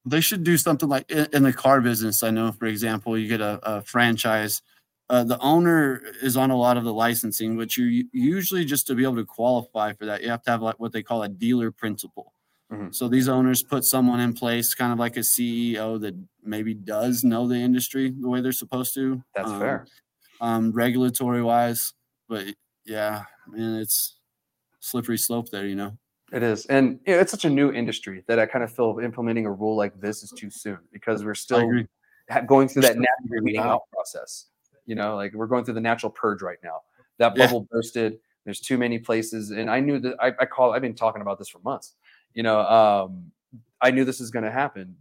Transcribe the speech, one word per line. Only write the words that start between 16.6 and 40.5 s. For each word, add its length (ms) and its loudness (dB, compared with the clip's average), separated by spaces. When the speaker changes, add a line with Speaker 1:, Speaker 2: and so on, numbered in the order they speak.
Speaker 1:
does 480 -2
know 240 2
the 80 0
industry 560 0
the 180 -6
way 120 -2
they're 100 -2
supposed 420 -6
to. 300 -4
Speaker 2:
That's 160 -6
Speaker 1:
Um, 100 -6
Speaker 2:
fair. 280 -4
Speaker 1:
um, 320 0
regulatory 720 0
wise, 540 0
but 180 -8
yeah, 380 -4
man, 320 -4
it's 380 -4
slippery 360 -4
slope 320 -4
there, 160 -8
you 80 -4
know? 240 -8
Speaker 2:
It 120 -2
is. 240 0
And, 400 4
you 80 4
know, 40 6
it's 120 4
such 140 -6
a 40 4
new 220 4
industry 560 -6
that 100 2
I 80 4
kind 180 -4
of 80 -8
feel 320 0
implementing 440 -4
a 40 -4
rule 240 -2
like 240 -2
this 220 -6
is 80 -18
too 220 -14
soon 260 -10
because 320 -4
we're 60 -6
Speaker 1:
I 20 -6
Speaker 2:
still 280 0
Speaker 1:
agree. 260 0
Speaker 2:
ha-, 120 2
going 260 6
through 160 2
Speaker 1:
We're 60 10
Speaker 2:
that 40 4
Speaker 1:
still 80 0
Speaker 2:
natural 220 2
Speaker 1:
figuring 180 -4
it 40 -2
Speaker 2:
weeding 160 0
Speaker 1:
out. 80 0
Speaker 2:
out 120 2
process. 540 -12
You 80 -8
know, 220 -4
like, 180 -6
we're 140 -6
going 180 0
through 80 -4
the 80 -4
natural 300 -2
purge 320 -2
right 200 -8
now. 180 -12
That 180 6
Speaker 1:
Yeah. 120 8
Speaker 2:
bubble 240 0
bursted. 480 -2
There's 140 -8
too 180 0
many 220 0
places. 500 -4
And 220 -4
I 80 2
knew 220 2
that 180 -4
I, 200 2
I 60 4
call, 260 4